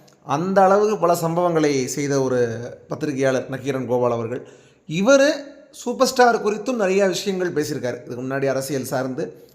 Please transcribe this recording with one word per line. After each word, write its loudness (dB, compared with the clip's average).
அந்த 2
அளவுக்கு 4
பல 2
சம்பவங்களை 0
செய்த -2
ஒரு 0
பத்திரிகையாளர் -2
நக்கீரன் -4
கோபால் 0
அவர்கள். -6
இவரு 4
சூப்பர் -2
ஸ்டார் 4
குறித்தும் -2
நிறைய 2
விஷயங்கள் -2
பேசியிருக்காரு. -4
இதுக்கு -10
முன்னாடி -2
அரசியல் -2
சார்ந்து -6